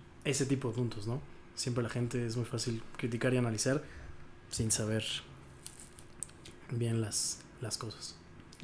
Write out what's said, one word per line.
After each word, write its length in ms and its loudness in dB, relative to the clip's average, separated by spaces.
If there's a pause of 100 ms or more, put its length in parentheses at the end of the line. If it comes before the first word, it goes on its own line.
(240)
ese 200 4
tipo 260 4
de 40 -2
puntos, 320 2
¿no? 160 0 (320)
Siempre 300 2
la 40 0
gente 380 2
es 100 0
muy 100 2
fácil 360 0 (140)
criticar 360 4
y 40 6
analizar 480 4 (680)
sin 220 4
saber 320 4 (1700)
bien 300 2
las, 400 0 (200)
las 180 -2
cosas. 380 -8 (480)